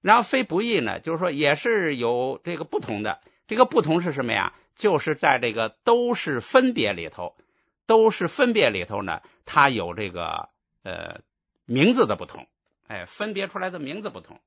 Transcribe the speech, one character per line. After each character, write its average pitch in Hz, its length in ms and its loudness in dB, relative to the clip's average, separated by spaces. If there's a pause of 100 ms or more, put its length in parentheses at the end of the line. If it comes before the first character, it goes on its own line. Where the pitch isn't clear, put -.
然 208 160 6
后 240 60 4
非 262 220 0
不 180 180 -2
义 233 160 0
呢， 107 220 -4
就 160 100 -8
是 165 80 -2
说 180 140 -2
也 143 240 2
是 180 400 -2
有 123 480 -2
这 170 120 -8
个 160 60 -8
不 - 160 -6
同 104 240 -6
的， 107 180 -4 (280)
这 214 80 -6
个 247 80 8
不 247 180 0
同 160 180 2
是 170 120 -4
什 135 120 -4
么 113 80 -2
呀？ 95 220 -2 (220)
就 185 240 2
是 151 160 -2
在 139 240 2
这 120 120 -2
个 110 180 -2 (120)
都 240 320 2
是 139 260 -4
分 254 320 2
别 110 200 0
里 85 160 -8
头， 90 280 -12 (480)
都 220 280 6
是 175 160 -2
分 247 240 2
别 180 180 4
里 92 140 -4
头 101 180 -6
呢， 92 200 -6 (220)
它 143 240 4
有 95 240 -2
这 98 160 -6
个， 82 420 -8 (340)
呃， 90 360 -12 (440)
名 147 300 2
字 233 120 2
的 107 80 -2
不 87 120 -12
同， - 200 -18 (400)
哎， 92 200 -12
分 208 280 -10
别 196 140 -6
出 196 100 -12
来 185 120 -6
的 180 100 -12
名 151 220 -10
字 208 60 -10
不 92 120 -14
同。 - 260 -20